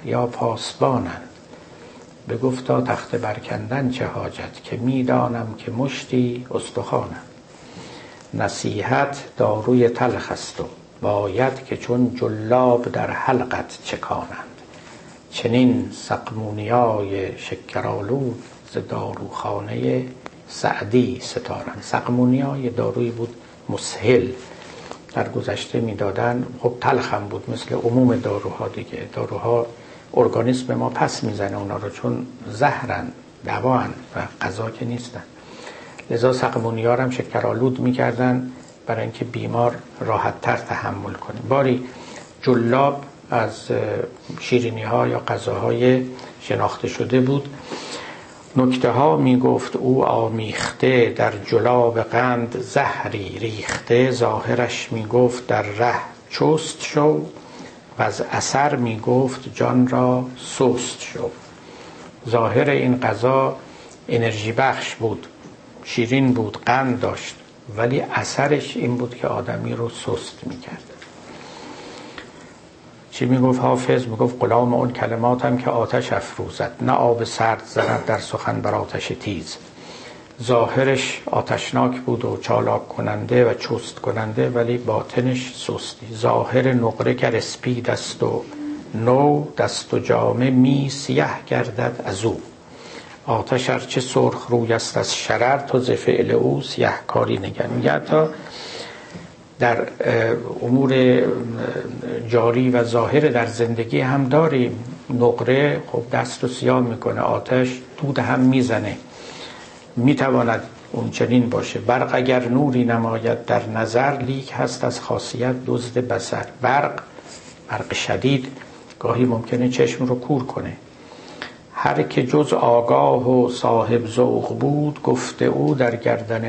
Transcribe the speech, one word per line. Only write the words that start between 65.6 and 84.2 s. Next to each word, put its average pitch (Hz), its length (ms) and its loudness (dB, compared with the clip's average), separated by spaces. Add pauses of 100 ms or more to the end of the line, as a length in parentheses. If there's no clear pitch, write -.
شیرین 127 460 2
بود، 107 340 -2
قند 127 340 2
داشت، - 340 -4 (420)
ولی 120 240 2
اثرش 135 760 -2
این 123 200 0
بود 123 180 -6
که - 120 -4
آدمی 110 480 -4
رو 117 140 -4
سست - 580 -6
می‌کرد. - 360 -12 (2250)
چی - 140 -4
می‌گفت 127 360 4
حافظ؟ 127 460 2
می‌گفت: 117 340 0
«غلام 120 340 4
اون 123 180 2
کلماتم 120 640 0
که 127 140 0
آتش 123 420 0
افروزد، - 680 -4
نه 123 120 2
آب 120 320 4
سرد 113 420 0
زند 113 400 0
در 110 120 0
سخن 110 420 -4
بر 104 140 0
آتش - 460 -4
تیز.» 85 360 -8 (840)
ظاهرش 127 840 2
آتشناک 127 720 0
بود 120 240 -2
و 107 180 -2
چالاک 113 460 2
کننده 110 600 2
و 104 40 0
چست - 440 -6
کننده، 110 520 0